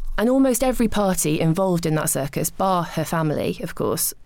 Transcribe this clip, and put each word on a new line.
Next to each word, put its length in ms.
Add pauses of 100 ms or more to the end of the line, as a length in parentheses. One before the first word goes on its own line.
(160)
and 120
almost 340
every 260
party 520
involved 460
in 100
that 140
circus, 400
bar 340
her 200
family, 580
of 120
course, 380 (140)